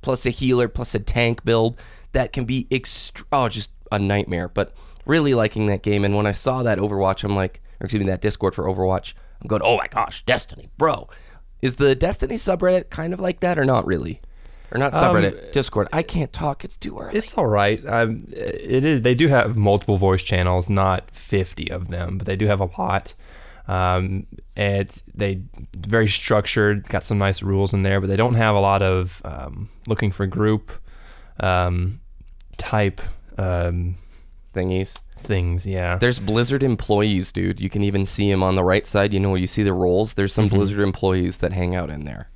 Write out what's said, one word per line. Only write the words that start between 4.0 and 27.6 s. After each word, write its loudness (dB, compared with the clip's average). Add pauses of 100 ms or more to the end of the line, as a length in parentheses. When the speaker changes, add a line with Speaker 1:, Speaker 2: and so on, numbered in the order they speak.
Speaker 1:
But -4 (320)
really 2
liking 2
that 0
game. 2
And 2
when 2
I 0
saw -2
that 2
Overwatch, 0
I'm 0
like, -2 (180)
or -8
excuse -2
me, 0
that -2
Discord 0
for -4
Overwatch, -2 (280)
I'm -14
going, 0
"Oh 4
my -4
gosh, -4
Destiny, -4
bro." 0 (540)
Is 0
the 4
Destiny -2
subreddit 0
kind -6
of -10
like -4
that 0
or 2
not 2
really? -4 (500)
Or -4
not 0
Speaker 2:
Um, 4 (120)
Speaker 1:
subreddit, 0
Discord. 0
I 0
can't -4
talk. -4
It's -14
too -10
early. -6
Speaker 2:
It's -4
all 2
right. 2
Um, 0 (120)
it -2
is. 4
They 6
do 6
have 4
multiple 4
voice 4
channels, 0
not 2
fifty -4
of -8
them, -6
but -6
they -2
do 0
have 2
a -2
lot. -2 (560)
Um, 0 (280)
it's -2 (100)
they -2 (360)
very 2
structured, 2
got -2
some 0
nice 0
rules 2